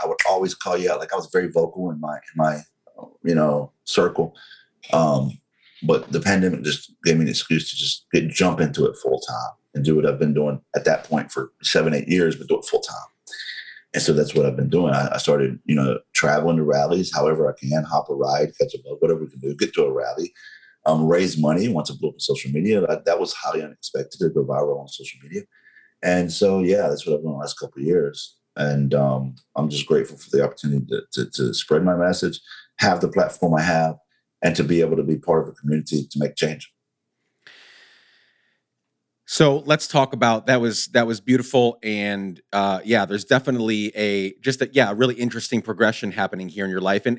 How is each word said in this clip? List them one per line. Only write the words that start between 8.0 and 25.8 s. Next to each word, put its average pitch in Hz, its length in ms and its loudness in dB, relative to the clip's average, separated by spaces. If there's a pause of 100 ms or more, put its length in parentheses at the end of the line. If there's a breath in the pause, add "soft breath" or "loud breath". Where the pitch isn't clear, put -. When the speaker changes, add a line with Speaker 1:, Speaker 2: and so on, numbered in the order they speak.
Speaker 1:
get, 80 160 2
jump 87 320 0
into 71 260 2
it - 160 -2
full 65 180 0
time - 320 -8 (220)
and 71 100 -2
do 78 120 4
what 76 100 2
I've 69 140 0
been 76 140 2
doing 73 260 0 (160)
at - 80 -4
that - 180 2
point - 300 -6
for - 180 -6 (120)
seven, 80 320 2
eight 71 140 -4
years, 85 280 2
but - 100 -16
do - 120 2
it - 60 -6
full - 160 0
time. - 280 -12 (840 loud breath)
And 80 100 0
so 82 100 2
that's 73 220 2
what 73 100 4
I've 67 120 0
been 69 140 -2
doing. 85 220 2
I, 71 220 0
I - 40 -4
started, 69 480 0
you 76 100 2
know, 65 240 2 (140)
traveling 82 420 2
to 78 80 2
rallies, 78 500 2
however 80 340 2
I 73 80 -2
can, 73 280 -2
hop 76 260 -2
a 73 40 -2
ride, 71 340 0 (120)
catch - 140 -2
a - 40 -10
bus, - 200 -12
whatever 82 220 2
we 76 80 -8
can 67 100 -20
do, 69 160 -6
get - 200 -2
to 78 100 2
a 69 80 0
rally, - 400 -6 (520 loud breath)
um, 78 220 2
raise 85 320 2
money 80 300 2
once 82 240 -2
I - 20 -8
blew - 140 -4
up - 80 -6
on - 40 -12
social - 300 -2
media. 95 300 2
That, - 240 -2
that - 160 2
was 90 140 -2
highly - 280 -4
unexpected - 560 -10
to 82 120 2
go 76 140 0
viral 71 360 -2
on 69 80 -16
social 67 340 -14
media. 78 200 -12 (600 soft breath)